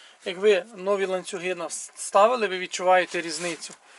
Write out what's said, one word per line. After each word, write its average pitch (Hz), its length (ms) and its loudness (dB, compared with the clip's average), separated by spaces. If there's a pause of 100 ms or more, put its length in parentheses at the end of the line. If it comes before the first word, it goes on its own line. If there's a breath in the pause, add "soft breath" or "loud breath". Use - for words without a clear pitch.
(260 soft breath)
як 185 120 -6
ви 196 280 4 (100)
нові 190 300 -2
ланцюги 185 500 -4
нас 165 400 -10
ставили, 214 520 4
ви 185 120 -4
відчуваєте 180 640 2
різницю. 165 520 -8 (260 loud breath)